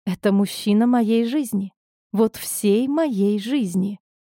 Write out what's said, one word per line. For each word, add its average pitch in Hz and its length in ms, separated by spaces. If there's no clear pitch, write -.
«Это 190 260
мужчина 202 560
моей 233 380
жизни, 233 480
вот 220 240
всей 214 520
моей 220 520
жизни». 196 600